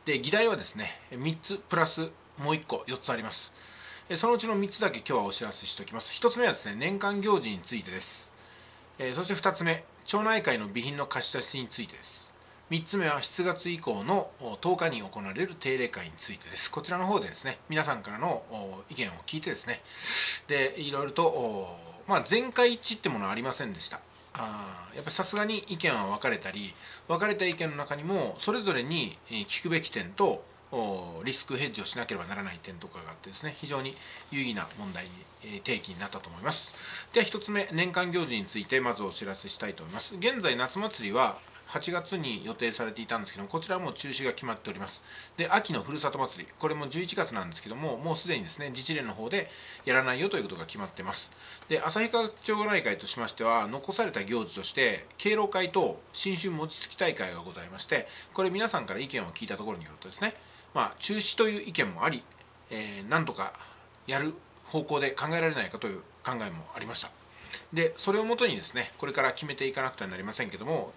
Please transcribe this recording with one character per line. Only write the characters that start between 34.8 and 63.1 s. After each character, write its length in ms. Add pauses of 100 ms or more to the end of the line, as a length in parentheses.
題 100
に、 80 (320)
え 40
ー、 100
提 200
起 140
に 80
な 80
っ 20
た 100
と 100
思 100
い 20
ま 120
す。 600
で 60
は 60
一 120
つ 140
目、 200
年 200
間 180
行 160
事 100
に 100
つ 120
い 80
て 160
ま 140
ず 80
お 80
知 140
ら 100
せ 140
し 80
た 120
い 60
と 80
思 80
い 20
ま 60
す。 160
現 240
在 160
夏 240
祭 300
り 40
は 240 (360)
八 180
月 280
に 260
予 80
定 180
さ 140
れ 60
て 100
い 60
た 100
ん 40
で 60
す 60
け 40
ど 60
も、 60
こ 100
ち 80
ら 100
は 40
も 80
う 40
中 160
止 140
が 80
決 140
ま 80
っ 40
て 120
お 40
り 60
ま 80
す。 160 (340)
で、 120
秋 240
の 80
ふ 100
る 60
さ 140
と 80
祭 260
り、 140
こ 80
れ 80
も 120
十 140
一 140
月 180
な 100
ん 60
で 60
す 80
け 60
ど 60
も、 220
も 160
う 20
す 120
で 100
に 60
で 60
す 100
ね、 100
自 140
治 100
連 140
の 80
方 120
で 220 (340)
や 120
ら 80
な 100
い 80
よ 80
と 80
い 40
う 20
こ 60
と 60
が 120
決 100
ま 80
っ 40
て 120
ま 120
す。 180 (380)
で、 120
旭 280
川 200
町 360
内 180
会 160
と 80
し 120
ま 80
し 60
て 100
は、 240
残 240
さ 140
れ 60
た 120
行 220
事 100
と 80
し 80
て、 360 (100)
敬 180
老 120
会 240
と 280 (120)
新 240
春 160
餅 280
つ 120
き 40
大 200
会 180
が 60
ご 140
ざ 100
い 60
ま 100
し 60
て、 220 (260)
こ 100
れ 80
皆 160
さ 120
ん 60
か 80
ら 60
意 80
見 160
を 80
聞 140
い 20
た 100
と 60
こ 80
ろ 80
に 60
よ 60
る 80
と 80
で 60
す 80
ね、 140 (400)
ま 80
あ、 160
中 160
止 200
と 140
い 160
う 20
意 40
見 200
も 120
あ 60
り、 140 (460)
え 340
ー、 60
な 80